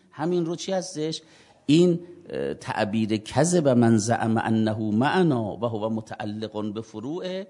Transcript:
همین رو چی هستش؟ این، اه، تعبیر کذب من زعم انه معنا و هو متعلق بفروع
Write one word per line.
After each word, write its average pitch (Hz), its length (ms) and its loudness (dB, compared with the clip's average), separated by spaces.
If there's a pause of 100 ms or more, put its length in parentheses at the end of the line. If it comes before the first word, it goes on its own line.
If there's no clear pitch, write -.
همین 170 360 -2
رو 170 100 -4
چی 190 160 -8
هستش؟ 160 500 -6 (440)
این، 170 340 6 (280)
اه، 69 260 -6
تعبیر 110 600 -2
کذب 151 520 2
من 120 280 6
زعم 113 420 2
انه 110 400 0
معنا 113 800 0
و 98 100 -4
هو 110 220 -4
متعلق 107 840 -8
بفروع 156 760 -8